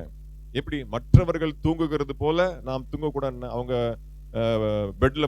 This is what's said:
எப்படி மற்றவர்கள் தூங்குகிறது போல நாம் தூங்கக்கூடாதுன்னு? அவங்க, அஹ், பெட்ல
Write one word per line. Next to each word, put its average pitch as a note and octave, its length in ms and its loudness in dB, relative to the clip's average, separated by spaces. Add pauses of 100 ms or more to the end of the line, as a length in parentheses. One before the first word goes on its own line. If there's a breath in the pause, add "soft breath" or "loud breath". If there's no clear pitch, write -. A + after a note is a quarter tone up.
(520)
எப்படி C#3+ 340 -6
மற்றவர்கள் D#3+ 760 4
தூங்குகிறது D3+ 540 0
போல E3 480 0
நாம் C3 280 -4
தூங்கக்கூடாதுன்னு? C3+ 640 -4
அவங்க, A#2+ 420 -2 (360)
அஹ், G#2+ 680 0
பெட்ல C#3 280 4